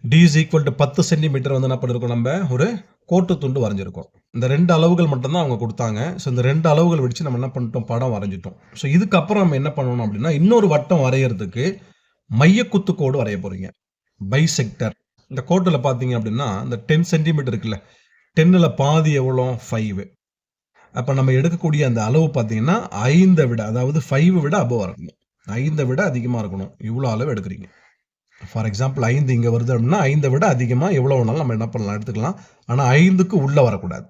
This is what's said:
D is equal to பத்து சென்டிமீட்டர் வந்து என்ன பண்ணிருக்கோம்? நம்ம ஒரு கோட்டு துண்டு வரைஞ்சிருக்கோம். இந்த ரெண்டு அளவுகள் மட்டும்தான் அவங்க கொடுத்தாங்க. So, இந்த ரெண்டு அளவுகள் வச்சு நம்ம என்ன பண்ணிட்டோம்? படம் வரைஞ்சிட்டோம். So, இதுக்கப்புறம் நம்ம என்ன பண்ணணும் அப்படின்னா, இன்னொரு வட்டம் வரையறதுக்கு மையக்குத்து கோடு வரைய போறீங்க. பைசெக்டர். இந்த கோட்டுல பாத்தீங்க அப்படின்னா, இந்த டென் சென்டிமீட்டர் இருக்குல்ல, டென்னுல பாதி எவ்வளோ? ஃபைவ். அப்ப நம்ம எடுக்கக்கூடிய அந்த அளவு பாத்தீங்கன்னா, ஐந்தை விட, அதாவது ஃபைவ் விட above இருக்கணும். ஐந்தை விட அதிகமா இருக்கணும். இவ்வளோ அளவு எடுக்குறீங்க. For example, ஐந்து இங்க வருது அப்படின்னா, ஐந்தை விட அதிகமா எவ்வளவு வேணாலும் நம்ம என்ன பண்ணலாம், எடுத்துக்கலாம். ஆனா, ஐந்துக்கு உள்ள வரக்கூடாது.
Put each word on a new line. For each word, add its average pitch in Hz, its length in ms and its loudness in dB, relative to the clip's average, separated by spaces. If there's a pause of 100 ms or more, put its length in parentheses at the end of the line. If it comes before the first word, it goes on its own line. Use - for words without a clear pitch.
D 147 180 4
is 156 160 6
equal 156 260 0
to 139 100 -2
பத்து 143 300 0
சென்டிமீட்டர் 139 500 -2
வந்து 131 140 -2
என்ன 127 100 -2
பண்ணிருக்கோம்? 123 360 -4
நம்ம 120 220 -2 (140)
ஒரு 127 180 0 (400)
கோட்டு 180 300 2
துண்டு 135 220 -4
வரைஞ்சிருக்கோம். 98 480 -4 (260)
இந்த 120 140 -2
ரெண்டு 170 260 2
அளவுகள் 165 380 4
மட்டும்தான் 139 320 -2
அவங்க 123 140 -2
கொடுத்தாங்க. 110 420 -4 (160)
So, - 140 -8
இந்த 123 120 -2
ரெண்டு 156 280 2
அளவுகள் 160 340 4
வச்சு 127 240 -4
நம்ம 123 120 -4
என்ன 131 120 -6
பண்ணிட்டோம்? 120 360 -6
படம் 120 260 -2
வரைஞ்சிட்டோம். 95 440 -8 (160)
So, - 180 -10
இதுக்கப்புறம் 190 520 2
நம்ம 156 120 2
என்ன 143 140 -2
பண்ணணும் 123 360 -2
அப்படின்னா, 107 280 -2
இன்னொரு 202 360 4
வட்டம் - 340 2
வரையறதுக்கு 123 600 0 (640)
மையக்குத்து 185 680 2
கோடு 139 220 -2
வரைய 107 200 -4
போறீங்க. 95 300 -10 (540)
பைசெக்டர். 113 720 -2 (380)
இந்த 131 160 -8
கோட்டுல 175 340 2
பாத்தீங்க 127 340 -2
அப்படின்னா, 113 340 -4 (120)
இந்த 120 240 -6
டென் 160 220 2
சென்டிமீட்டர் 151 460 -2
இருக்குல்ல, 107 240 -6 (600)
டென்னுல 170 380 6
பாதி 156 380 2
எவ்வளோ? 127 340 0 (140)
ஃபைவ். 107 420 -6 (920)
அப்ப 131 180 -4
நம்ம 131 180 2
எடுக்கக்கூடிய 151 520 0
அந்த 117 200 0
அளவு 151 240 2
பாத்தீங்கன்னா, 117 480 0 (340)
ஐந்தை 170 360 6
விட, 117 200 -2
அதாவது 127 340 -2
ஃபைவ் 165 400 2
விட 147 180 0
above 120 240 0
இருக்கணும். 87 360 -12 (300)
ஐந்தை 139 380 -4
விட 131 180 -2
அதிகமா 123 360 -2
இருக்கணும். 95 320 -8 (120)
இவ்வளோ 120 260 -4
அளவு 117 200 -4
எடுக்குறீங்க. 95 380 -8 (720)
For 110 240 -8
example, 127 380 -4
ஐந்து 131 300 0
இங்க 117 160 2
வருது 117 220 0
அப்படின்னா, 127 320 0
ஐந்தை 139 260 2
விட 147 180 2
அதிகமா 127 420 0
எவ்வளவு 135 300 2
வேணாலும் 120 220 0
நம்ம 123 140 -2
என்ன 113 120 -4
பண்ணலாம், 107 300 -6
எடுத்துக்கலாம். 110 400 -6 (320)
ஆனா, 131 220 0
ஐந்துக்கு 185 480 4
உள்ள 139 220 2
வரக்கூடாது. 92 480 -2